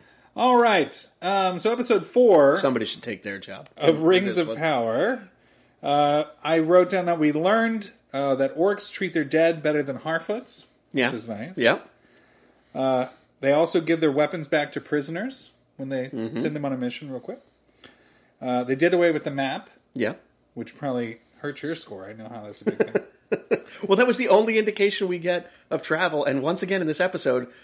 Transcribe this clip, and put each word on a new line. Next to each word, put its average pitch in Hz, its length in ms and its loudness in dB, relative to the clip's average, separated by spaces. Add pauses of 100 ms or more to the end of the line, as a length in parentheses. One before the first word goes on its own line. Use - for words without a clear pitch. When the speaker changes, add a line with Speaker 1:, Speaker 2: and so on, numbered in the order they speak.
(360)
Speaker 1:
All 247 220 4
right. 208 460 2 (160)
Um, 185 380 0
so 214 160 0
episode 240 320 0
four 170 520 6
Speaker 2:
Somebody 120 280 0
should - 160 -10
take 107 220 -10
their 98 160 -8
job - 360 -18
Speaker 1:
of 151 220 2
Speaker 2:
in 156 60 -4
Speaker 1:
Rings 185 320 4
Speaker 2:
this - 20 0
Speaker 1:
of 165 120 -2
Speaker 2:
one. 117 80 -6
Speaker 1:
Power. 156 720 -2 (520)
Uh, 147 440 2 (180)
I 160 160 2
wrote 175 320 6
down 185 160 0
that 170 120 0
we 151 120 4
learned, 214 600 0 (200)
uh, 139 240 0
that 135 220 0
orcs 196 340 0
treat 185 220 -6
their 160 100 0
dead 160 400 2
better 151 180 0
than 135 180 -6
Harfoots, 165 680 -8 (260)
Speaker 2:
Yeah. 127 140 0
Speaker 1:
which 127 100 -2
is 113 140 -10
nice. 104 280 -10
Speaker 2:
Yeah. 117 220 4 (960)
Speaker 1:
Uh, 131 300 0 (340)
they 135 140 2
also 165 260 2
give 160 220 -2
their 156 100 2
weapons 147 380 -2
back 147 240 -2
to 139 80 -8
prisoners 160 680 -6 (260)
when 135 100 -10
they 131 220 -6
Speaker 2:
Mm-hmm. 113 280 -6
Speaker 1:
send 151 180 -2
them 143 100 -6
on 135 80 -4
a 127 40 -6
mission 127 340 -8
real 127 100 -10
quick. - 180 -14 (1000)
Uh, 123 240 -2
they 131 100 -2
did 170 180 2
away 175 180 4
with 151 120 -2
the 151 80 -6
map. 139 380 -6 (240)
Speaker 2:
Yeah. 120 220 -2 (380)
Speaker 1:
Which 117 240 -14
probably 120 420 -6 (180)
hurts 147 260 -10
your 160 120 -6
score. 98 340 -16
I 110 40 -14
know 110 140 -16
how 113 200 -16
that's 104 140 -18
a - 40 -6
big - 120 -2
thing. - 260 -2 (280)
Speaker 2:
<laughs> - 280 -2 (280)
Well, 196 80 6
that 247 120 4
was 240 100 2
the 254 100 -2
only 220 300 6
indication 208 500 0
we 180 120 -4
get 175 300 -4 (200)
of 151 140 -4
travel. 156 420 0
And 139 160 -2
once 175 220 -2
again 190 180 -2
in 160 60 -2
this 156 120 -4
episode, 151 480 0 (160)